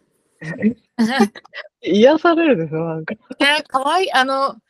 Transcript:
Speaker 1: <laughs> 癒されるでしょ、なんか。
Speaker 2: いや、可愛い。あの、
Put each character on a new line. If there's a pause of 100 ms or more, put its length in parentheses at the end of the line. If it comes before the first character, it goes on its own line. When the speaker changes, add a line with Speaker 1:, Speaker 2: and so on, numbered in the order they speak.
(400)
Speaker 1:
<laughs> (500)
癒
さ
れ
る
で
し
ょ、
な
ん
か。
Speaker 2:
い (200)
や、
可
愛
い。
あ
の、 (140)